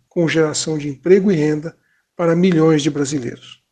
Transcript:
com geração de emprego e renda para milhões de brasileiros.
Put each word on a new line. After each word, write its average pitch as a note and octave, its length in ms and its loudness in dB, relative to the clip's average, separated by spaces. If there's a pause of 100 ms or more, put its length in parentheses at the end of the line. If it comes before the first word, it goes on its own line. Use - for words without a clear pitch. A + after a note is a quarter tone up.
com E3+ 180 -2
geração D#3 520 -2
de C#3+ 100 -8
emprego F#3 420 2
e F3+ 60 2
renda D3+ 400 -4 (400)
para E3+ 180 0
milhões D#3+ 480 4
de D3 60 -2
brasileiros. C#3+ 840 -8